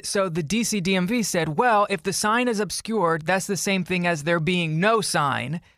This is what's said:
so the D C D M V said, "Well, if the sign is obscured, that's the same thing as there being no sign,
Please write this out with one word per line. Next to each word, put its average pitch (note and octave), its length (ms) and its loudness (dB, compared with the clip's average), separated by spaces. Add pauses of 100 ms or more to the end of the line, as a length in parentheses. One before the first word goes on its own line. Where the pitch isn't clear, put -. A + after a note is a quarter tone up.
so F#3+ 240 0
the E3+ 120 -4
D G3+ 220 0
C G#3 160 -2
D F#3+ 160 2
M F3+ 120 2
V A#3+ 140 0
said, D#3+ 360 -2
"Well, A3 320 4
if G3 120 -2
the G3 120 -4
sign A3+ 340 0
is G#3+ 140 0
obscured, E3+ 640 -2
that's F#3 200 0
the G3+ 120 -2
same F#3+ 260 0
thing F3 240 -2
as E3+ 160 0
there E3+ 160 2
being D#3+ 400 0
no G#3+ 220 4
sign, C#3 580 -2 (180)